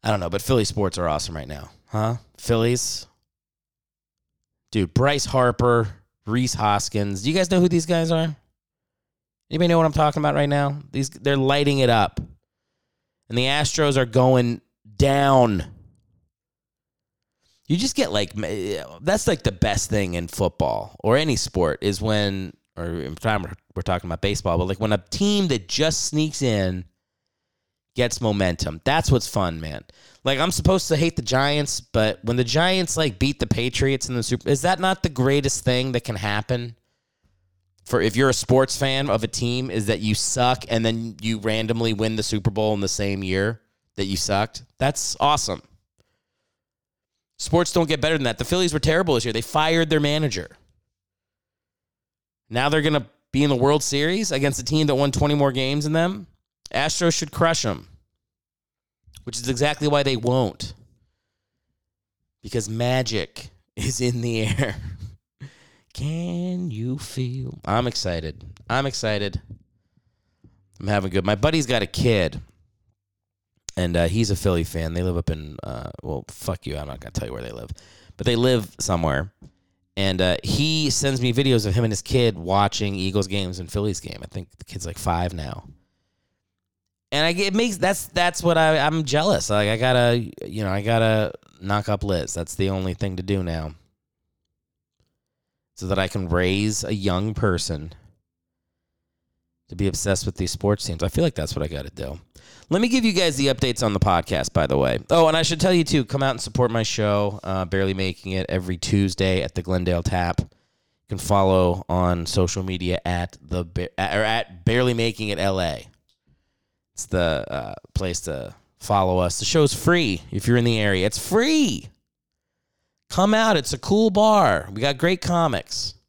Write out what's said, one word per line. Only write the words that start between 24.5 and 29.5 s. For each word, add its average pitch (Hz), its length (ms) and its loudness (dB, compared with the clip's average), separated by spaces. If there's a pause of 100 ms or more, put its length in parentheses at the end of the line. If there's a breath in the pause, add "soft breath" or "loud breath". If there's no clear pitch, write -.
but, 90 100 0
like, 95 140 -4
when 107 100 0
a 104 180 0
team 202 380 2
that 120 220 -2
just 156 380 0
sneaks 151 340 -2
in 95 420 0 (1120)
gets 123 240 0
momentum. 92 640 0
That's 156 260 0
what's 127 180 4
fun, 85 340 -2